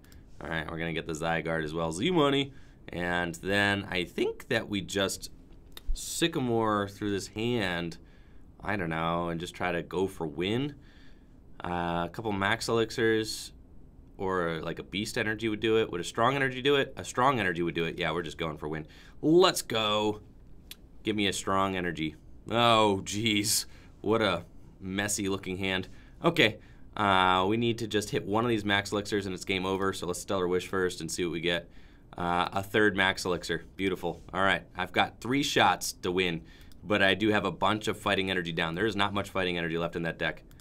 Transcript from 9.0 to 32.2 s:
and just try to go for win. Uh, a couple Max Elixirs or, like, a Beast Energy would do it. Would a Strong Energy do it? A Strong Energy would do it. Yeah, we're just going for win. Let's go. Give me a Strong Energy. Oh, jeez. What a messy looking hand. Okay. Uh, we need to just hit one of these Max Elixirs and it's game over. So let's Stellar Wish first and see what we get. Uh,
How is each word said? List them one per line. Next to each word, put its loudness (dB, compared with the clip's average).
and -4
just -8
try -2
to 0
go -2
for -6
win. -2
Uh, -2
a -8
couple -4
Max 0
Elixirs 2
or, 0
like, -6
a -10
Beast -4
Energy -2
would -2
do 4
it. 2
Would -4
a -6
Strong 2
Energy -2
do 4
it? 0
A -8
Strong 2
Energy 0
would 0
do 0
it. -4
Yeah, 0
we're -2
just -8
going -4
for -6
win. -6
Let's 6
go. 2
Give 0
me 2
a 2
Strong 2
Energy. -2
Oh, 6
jeez. 0
What 2
a 0
messy -2
looking -4
hand. -2
Okay. 2
Uh, 4
we 2
need 0
to -4
just -2
hit -2
one 2
of 0
these 0
Max 0
Elixirs -2
and -4
it's -10
game -2
over. 0
So -8
let's -4
Stellar 0
Wish 0
first 0
and -6
see -2
what 0
we -4
get. 0
Uh, 0